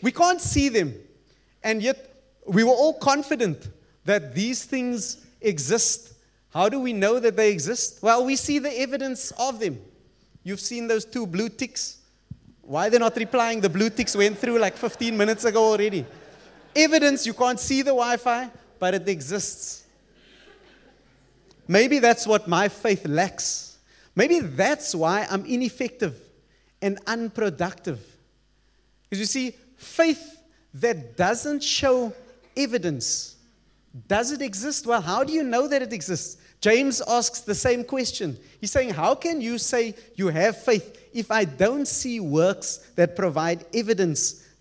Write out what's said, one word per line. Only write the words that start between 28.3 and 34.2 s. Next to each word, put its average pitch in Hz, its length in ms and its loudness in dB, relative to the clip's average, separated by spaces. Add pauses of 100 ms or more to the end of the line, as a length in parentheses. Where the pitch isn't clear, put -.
'Cause 196 80 -6
you 214 80 -4
see, 254 300 -4 (200)
faith - 640 -2 (360)
that 139 420 -4
doesn't 240 480 -2
show 254 480 0 (440)
evidence, 180 800 -4 (720)
does 233 240 0